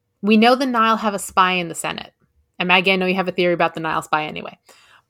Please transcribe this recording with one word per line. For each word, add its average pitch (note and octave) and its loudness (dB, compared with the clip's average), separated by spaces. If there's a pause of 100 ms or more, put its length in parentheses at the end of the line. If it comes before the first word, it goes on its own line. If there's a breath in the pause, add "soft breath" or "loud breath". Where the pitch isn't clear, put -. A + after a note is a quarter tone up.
(220)
We G#3+ 4
know A#3 6
the C4+ -2
Nile A3+ 0
have G#3+ -4
a G3+ -8
spy F#3 0
in F3+ -2
the D#3+ -12
Senate. - -10 (440)
And F3+ -4
Maggie, F#3 4
I - 2
know F#3 0
you F#3 0
have F#3 -2
a F#3 -2
theory F3 2
about E3 0
the E3 -12
Nile D#3+ -4
spy D#3 -4
anyway. - -12 (520 soft breath)